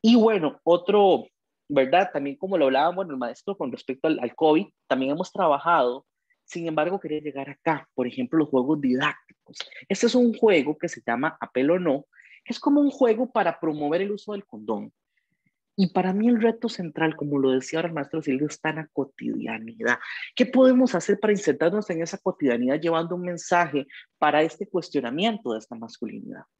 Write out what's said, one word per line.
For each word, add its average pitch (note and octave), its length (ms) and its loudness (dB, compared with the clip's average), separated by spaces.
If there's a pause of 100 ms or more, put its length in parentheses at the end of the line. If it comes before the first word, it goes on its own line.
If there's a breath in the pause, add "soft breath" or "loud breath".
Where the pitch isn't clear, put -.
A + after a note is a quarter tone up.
Y, A3+ 120 6
bueno, G#3+ 480 2
otro, F3 600 4 (420)
¿verdad? D3 460 2
También C#3 240 -6
como F#3+ 220 -2
lo C#3+ 60 4
hablaba, C#3 280 2
bueno, F#3 180 -6
el C3+ 60 -8
maestro B2 400 -8
con C#3 140 -6
respecto - 360 -6
al, D#3+ 120 0
al - 160 -6
covid, D#3+ 320 2 (200)
también C3 260 -2
hemos F3 180 -6
trabajado, D3 760 0 (380)
sin E3+ 240 -8
embargo, D#3+ 320 -2
quería D3+ 220 -8
llegar C#3 280 -10
acá, D3 440 -4
por B2 140 -2
ejemplo, B2+ 320 -2
los D3 100 0
juegos C#3 320 0
didácticos. - 760 -4 (300 loud breath)
Este A3 200 0
es A#3 80 0
un A#3+ 180 4
juego D#3 440 4
que E3+ 120 -6
se - 160 -14
llama B2+ 340 -2
Apelo C#3+ 400 0
No, D#3 280 -2 (360 soft breath)
que - 80 -12
es - 80 -6
como D4 220 2
un C#4 100 2
juego A#3+ 400 0
para F3+ 260 0
promover D#3 440 -2
el G3+ 100 -4
uso G#3 220 -10
del G3+ 120 -12
condón. G#2+ 460 -8 (840)
Y F#3 160 0
para F#3 180 0
mí G#3 160 0
el A#3+ 140 2
reto A#3 260 0
central, D#3+ 480 -4
como D3 240 -2
lo C3+ 120 2
decía C3 280 -2
ahora E3+ 80 -4
el E3 60 -6
maestro D#3 280 -6
Silvio, C#3+ 260 -2
está - 240 -6
en D#3 60 -8
la D#3 100 -10
cotidianidad. A2+ 1120 -6 (360 loud breath)
¿Qué B3 100 4
podemos B3+ 480 4
hacer G3+ 260 0
para G#3+ 120 2
insertarnos F3 580 0
en E3 120 -4
esa E3+ 160 -6
cotidianidad C3+ 640 0
llevando E3 340 -2
un F3+ 60 -8
mensaje E3+ 680 -2 (300 loud breath)
para D3+ 240 4
este E3 260 -2
cuestionamiento D3+ 880 -4
de A2 60 -4
esta A#2 160 -16
masculinidad? A2 680 -14 (160)